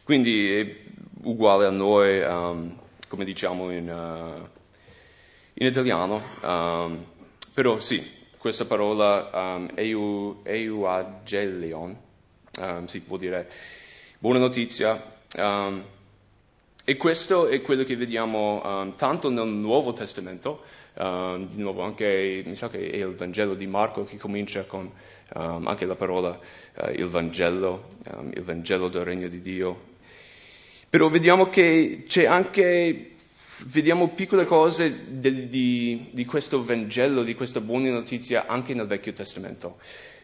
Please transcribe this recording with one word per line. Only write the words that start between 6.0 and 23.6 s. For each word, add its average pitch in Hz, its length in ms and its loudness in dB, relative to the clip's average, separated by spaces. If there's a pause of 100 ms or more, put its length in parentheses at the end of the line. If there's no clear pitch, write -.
um, 85 640 -2 (480)
però 123 260 2
sì, - 380 -6 (200)
questa 113 260 -4
parola, 104 720 2
um, 90 420 -4
eu-, 104 680 -4
euangelion, 95 1500 -4 (600)
um, 87 260 -6
sì, 87 200 -12
vuol 95 140 -8
dire 90 300 -6 (680)
buona 123 220 2
notizia, 120 800 0 (180)
um, 98 480 -2 (1080)
e 139 80 0
questo 165 500 2
è 135 140 2
quello 131 220 0
che 127 120 -2
vediamo, 113 680 -2
um, 98 320 -4
tanto 151 340 -2
nel 117 160 0
Nuovo 113 480 0
Testamento, 98 720 -10 (320)
um, 92 500 -4
di 101 160 -10
nuovo 95 220 -4
anche, 98 600 0
mi 90 120 -10
sa 117 120 -8
che 95 220 -8
è - 60 -6
il 95 180 -4
Vangelo 98 400 -2
di 95 140 -6